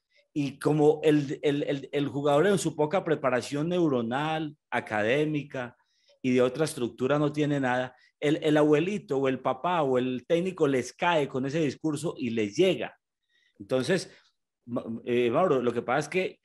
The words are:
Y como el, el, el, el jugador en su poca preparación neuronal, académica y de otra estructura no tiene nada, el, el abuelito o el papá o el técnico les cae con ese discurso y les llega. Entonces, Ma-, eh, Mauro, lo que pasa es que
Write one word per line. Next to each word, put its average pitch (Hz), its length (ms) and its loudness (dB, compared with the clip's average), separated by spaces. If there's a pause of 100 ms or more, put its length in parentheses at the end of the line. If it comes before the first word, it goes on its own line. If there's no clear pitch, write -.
(320)
Y 139 260 -4
como 151 460 4
el, 151 380 2
el, 147 220 0
el, 139 280 -4
el 143 160 -2
jugador 143 400 2
en 202 100 4
su - 180 -4
poca 151 280 0
preparación 143 640 0
neuronal, 151 880 0 (140)
académica 127 1040 -2 (460)
y 127 120 0
de 127 80 4
otra 123 220 0
estructura 131 560 -2
no 147 140 0
tiene 147 260 0
nada, 127 340 -2 (260)
el, 147 220 0
el 151 140 2
abuelito 151 640 2
o 135 100 2
el 131 120 0
papá 160 420 -2
o 131 160 2
el 127 280 -2
técnico 170 420 0
les 127 260 0
cae 165 340 0
con 131 180 -4
ese 139 140 -2
discurso 151 580 -4
y 123 120 -4
les 107 260 -2
llega. 151 420 0 (600)
Entonces, 131 520 -2 (560)
Ma-, 120 200 -8 (180)
eh, 120 280 2
Mauro, 147 300 2
lo 120 120 0
que 117 80 -4
pasa 127 180 0
es 151 80 -4
que 185 380 -4